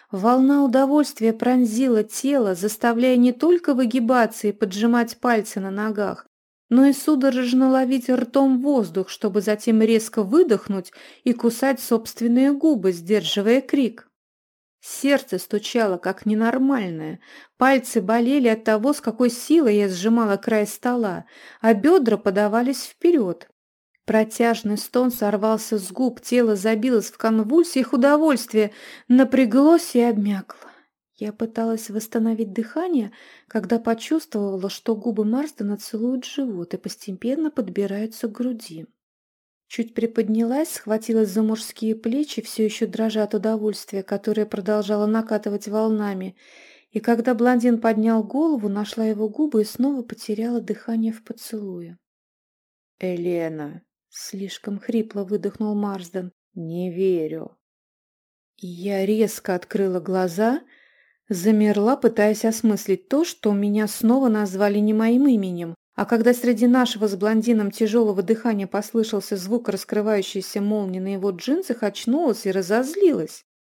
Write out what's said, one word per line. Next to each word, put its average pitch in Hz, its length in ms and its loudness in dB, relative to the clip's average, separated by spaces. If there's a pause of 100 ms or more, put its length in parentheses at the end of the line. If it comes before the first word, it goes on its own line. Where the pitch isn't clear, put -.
(100)
Волна 262 540 4
удовольствия 269 680 2
пронзила 240 720 2
тело, 226 520 0
заставляя 233 640 0
не 247 160 6
только 311 420 2
выгибаться 233 760 2
и 202 40 0
поджимать 233 680 0
пальцы 220 420 0
на 190 100 -6
ногах, 202 560 -4 (440)
но 262 160 8
и 285 60 6
судорожно 262 760 2
ловить 262 380 2
ртом 254 540 2
воздух, 196 460 0
чтобы 208 320 -2
затем 220 420 2
резко 220 400 2
выдохнуть 208 720 2 (320)
и 247 80 2
кусать 233 480 0
собственные 240 720 2
губы, 277 400 2
сдерживая 202 680 0
крик. - 480 -2 (720)
Сердце 277 580 -2
стучало, 208 600 -2
как - 260 -6
ненормальное, 214 960 0 (360)
пальцы 254 440 2
болели 233 480 2
от 220 160 0
того, 220 280 2
с 294 80 -6
какой 240 280 0
силой 247 480 2
я 202 120 2
сжимала 208 480 0
край 214 300 0
стола, 208 580 -4 (360)
а 226 140 6
бёдра 240 420 4
подавались 208 680 0
вперёд. 254 640 0 (600)
Протяжный 220 680 0
стон 247 320 0
сорвался 220 680 -2
с 185 140 -12
губ, 240 300 -2
тело 233 340 2
забилось 214 540 0
в - 80 -20
конвульсиях 226 720 2
удовольствия, 269 800 2 (360)
напряглось 262 880 4
и 240 60 4
обмякло. 208 720 -2 (460)
Я 208 180 -10
пыталась 226 560 -4
восстановить 220 640 -2
дыхание, 247 580 -2 (360)
когда 226 300 -2
почувствовала, 220 920 -4
что - 260 -4
губы 208 300 -2
Марсдена 226 500 -4
целуют 247 480 -6
живот 202 480 -8
и 185 60 -6
постепенно 254 720 -6
подбираются 202 800 -6
к 208 40 -14
груди. 220 540 -8 (800)
Чуть - 260 -8
приподнялась, 226 800 -2
схватилась 220 560 0
за 196 140 0
мужские 220 520 -2
плечи, 233 460 -4
всё 220 240 -4
ещё 214 220 -2
дрожа 220 380 -2
от 208 100 -4
удовольствия, 208 680 -4
которое 208 440 -2
продолжало 208 580 -2
накатывать 214 640 -2
волнами, 208 680 -2 (560)
и 208 100 -6
когда 233 340 2
блондин 240 440 2
поднял 220 460 0
голову, 262 460 -2
нашла 208 340 -4
его 214 240 -2
губы 262 320 0
и 214 40 2
снова 262 360 -2
потеряла 226 640 -6
дыхание 226 500 -4
в 226 100 -14
поцелуе. 190 760 -14 (1000)
«Елена!» — 170 840 -6 (260)
слишком - 680 -12
хрипло 220 460 -4
выдохнул 208 500 -4
Марсден. 190 580 -6 (220)
«Не 175 360 -6
верю!» 170 680 -2 (960)
Я 190 480 -4
резко 208 500 0
открыла 185 460 -2
глаза, 185 640 -2 (640)
замерла, 208 680 2
пытаясь 214 500 2
осмыслить 214 600 -2
то, 294 140 0
что 226 300 -4
меня 208 340 0
снова 240 420 2
назвали 208 500 0
не 214 160 2
моим 233 340 4
именем, 180 460 -2 (200)
а - 120 -4
когда 233 260 4
среди 240 340 2
нашего 240 400 2
с 196 100 -2
блондином 214 540 0
тяжёлого 214 520 0
дыхания 214 440 -2
послышался 220 720 -4
звук 220 320 -4
раскрывающейся 202 920 -4
молнии 202 400 -4
на 196 140 -6
его 196 160 -4
джинсах, 247 520 -4
очнулась 233 640 -2
и 190 60 0
разозлилась. 233 920 0 (200)